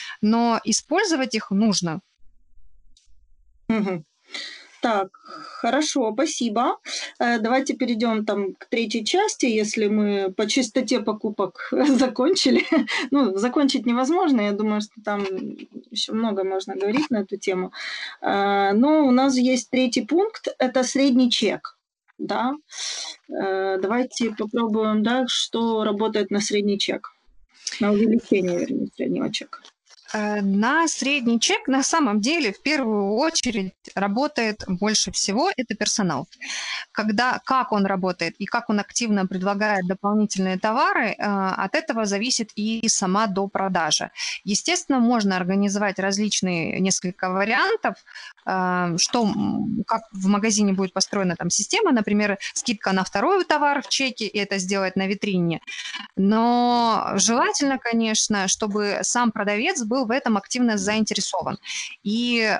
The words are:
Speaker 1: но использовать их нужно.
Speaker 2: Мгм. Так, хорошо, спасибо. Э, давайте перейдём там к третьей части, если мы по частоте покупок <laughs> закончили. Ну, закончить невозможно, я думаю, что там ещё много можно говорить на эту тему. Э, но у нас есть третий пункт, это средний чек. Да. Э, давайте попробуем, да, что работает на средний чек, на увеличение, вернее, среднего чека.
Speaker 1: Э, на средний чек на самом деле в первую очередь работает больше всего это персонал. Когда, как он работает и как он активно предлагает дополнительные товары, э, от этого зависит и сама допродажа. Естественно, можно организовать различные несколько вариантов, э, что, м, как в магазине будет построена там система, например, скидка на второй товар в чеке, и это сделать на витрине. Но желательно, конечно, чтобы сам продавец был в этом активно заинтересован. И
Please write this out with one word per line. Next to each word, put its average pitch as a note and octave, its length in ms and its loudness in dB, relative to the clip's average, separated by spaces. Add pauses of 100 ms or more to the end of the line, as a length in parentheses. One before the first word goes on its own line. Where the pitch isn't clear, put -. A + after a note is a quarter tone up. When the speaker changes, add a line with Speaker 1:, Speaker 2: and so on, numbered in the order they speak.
(220)
Speaker 1:
но A#3 420 4
использовать D4 720 0
их G#3+ 160 -6
нужно. F#3 500 2 (1700)
Speaker 2:
Мгм. G3 360 -2 (760)
Так, G3+ 260 0 (520)
хорошо, B3+ 520 0
спасибо. A#3+ 640 0 (420)
Э, A#3+ 220 2
давайте C4 340 0
перейдём A3+ 500 0
там G3+ 300 -2
к - 120 -20
третьей A3+ 380 -2
части, G4 420 0
если G#3+ 420 2
мы G3+ 480 2
по G#3+ 100 0
частоте B3+ 540 0
покупок G#3+ 720 -4
<laughs> D4 160 2
закончили. C4 760 4 (460)
Ну, B3 280 2
закончить B3 480 2
невозможно, C4 560 2
я G#3 100 0
думаю, G#3 280 0
что G#3 240 -10
там G3+ 200 -2 (640)
ещё G#3+ 240 -6
много G#3+ 300 0
можно F#3+ 320 -4
говорить G#3+ 340 0
на A3+ 120 0
эту G3 140 -8
тему. F#3 360 -4 (500)
Э, G3+ 520 2
но D4 320 6
у B3+ 40 6
нас B3+ 260 4
есть B3+ 340 2
третий B3+ 360 2
пункт, G4 420 0 (120)
это B3+ 240 2
средний B3+ 460 4
чек. - 460 -2 (420)
Да. A3+ 360 -2 (760)
Э, F#3+ 540 -2
давайте A#3 480 0
попробуем, G#3+ 720 0
да, B3 240 2
что A3+ 580 -2
работает G#3+ 460 0
на G#3 100 0
средний G#3 380 0
чек, - 340 -6 (680)
на G3+ 120 2
увеличение, G#3 680 2
вернее, - 280 -4 (100)
среднего - 360 -2
чека. - 260 -10 (560)
Speaker 1:
Э, G#3 260 -2
на A3 480 2
средний B3+ 520 0
чек A4 280 0
на C4+ 140 2
самом B3+ 380 2
деле C4 320 0
в - 100 -18
первую A3 520 0
очередь A#3 580 -2 (220)
работает G#3+ 720 -2
больше G3+ 420 0
всего B3 460 0
это A#3 180 -4
персонал. F3+ 520 -2 (640)
Когда, A3 520 0
как C4 280 0
он G3+ 140 2
работает F3+ 520 -2
и G3 80 -6
как F3+ 240 -2
он G#3 100 2
активно G3+ 460 0
предлагает G3 600 0
дополнительные F#3+ 720 0
товары, C4+ 500 2
э, F#3 100 -2
от G3 560 -2
этого C4 320 -2
зависит A3 500 -2
и A3+ 320 -2
сама G3+ 380 2
допродажа. F#3+ 840 0 (340)
Естественно, C4+ 560 0
можно A3+ 360 2
организовать G3 600 0
различные F#3+ 840 0
несколько F#3 500 -2
вариантов, A#3 640 0 (520)
э, F3+ 520 0
что, - 260 2
м, - 640 0
как A3+ 160 -2 (100)
в F#3+ 160 -2
магазине G#3 440 2
будет F#3+ 200 -2
построена F#3+ 440 -2
там F3 140 -4
система, F#4+ 420 2
например, G#3 460 2 (160)
скидка - 380 -2
на F#3+ 100 2
второй E4+ 420 0
товар C#4+ 380 2
в - 60 -18
чеке, B3+ 380 -2
и G#3 120 -6
это G3+ 200 -2
сделать F#3+ 380 -2
на F#3+ 120 0
витрине. F3+ 520 -2 (560)
Но A#3 1000 2
желательно, C4+ 640 0
конечно, A3 680 0
чтобы G#3 540 -2
сам A#3+ 300 0
продавец A3 520 -2
был A#3+ 220 0
в G#3 40 -2
этом B3 260 0
активно A3+ 420 0
заинтересован. F#3+ 800 -2 (460)
И A3+ 560 0